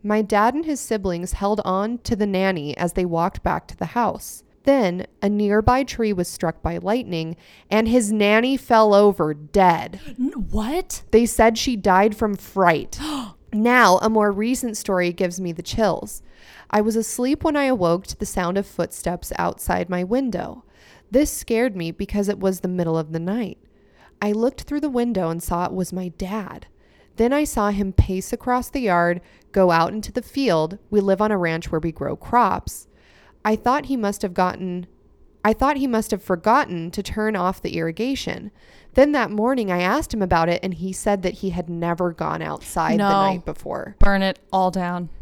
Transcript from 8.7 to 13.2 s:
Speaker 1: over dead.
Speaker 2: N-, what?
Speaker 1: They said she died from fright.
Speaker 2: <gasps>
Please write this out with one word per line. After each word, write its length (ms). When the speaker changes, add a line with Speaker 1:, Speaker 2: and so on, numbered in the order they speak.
Speaker 1:
over 380
dead. 680
Speaker 2:
N-, 320
what? 520
Speaker 1:
They 120
said 340
she 180
died 400
from 200
fright. 680
Speaker 2:
<gasps> 280